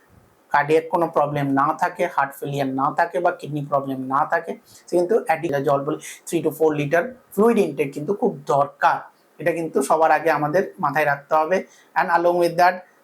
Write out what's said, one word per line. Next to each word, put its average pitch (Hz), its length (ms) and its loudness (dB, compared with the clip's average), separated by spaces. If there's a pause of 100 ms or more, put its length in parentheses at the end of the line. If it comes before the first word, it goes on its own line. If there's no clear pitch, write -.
(500)
কার্ডিয়াক 151 400 2
কোনো 170 180 0
প্রবলেম 147 400 0
না 139 320 0
থাকে, 175 360 -2
হার্ট 139 240 0
ফেলিয়ার 139 280 -4
না 135 300 -2
থাকে 170 220 0
বা 175 120 2
কিডনি 147 380 -8
প্রবলেম 135 320 -2
না 135 300 0
থাকে, - 340 -4
সে - 320 -6
কিন্তু 180 280 2
অ্যাডিকুয়েট 147 380 -2
জল 143 220 0
বলি 151 120 -4 (300)
থ্রি 165 160 -2
to 156 80 0
ফোর 156 220 2
লিটার 147 420 0 (180)
ফ্লুইড 226 240 4
ইনটেক 151 360 0
কিন্তু 175 200 -4
খুব 202 320 -2
দরকার। 143 720 0 (220)
এটা 156 120 0
কিন্তু 160 300 -2
সবার 160 300 2
আগে 156 200 2
আমাদের 151 480 0
মাথায় 151 260 0
রাখতে 143 300 0
হবে। 160 280 0 (320)
And 180 140 0
along 175 280 2
with 170 180 2
that 180 180 4 (300)